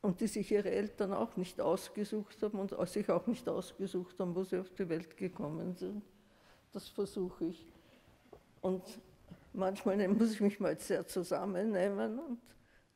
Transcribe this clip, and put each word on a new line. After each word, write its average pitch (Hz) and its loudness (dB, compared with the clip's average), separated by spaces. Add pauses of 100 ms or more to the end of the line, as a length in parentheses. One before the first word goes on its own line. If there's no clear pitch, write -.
und 190 2
die 226 2
sich 208 0
ihre 202 4
Eltern 202 0
auch - 0
nicht 180 -4
ausgesucht 202 0
haben 214 -2
und 196 -2 (160)
sich 208 0
auch 175 4
nicht - -2
ausgesucht 180 -4
haben, 180 0
wo 185 0
sie 190 -2
auf 185 -4
die 185 -4
Welt 165 -4
gekommen 165 -4
sind. 196 -6 (720)
Das - -10
versuche 190 -4
ich. 165 -6 (920)
Und 185 0 (720)
manchmal 196 2
muss 220 6
ich 220 0
mich 202 4
mal 160 2
sehr - 0
zusammennehmen 202 0
und 277 -6 (560)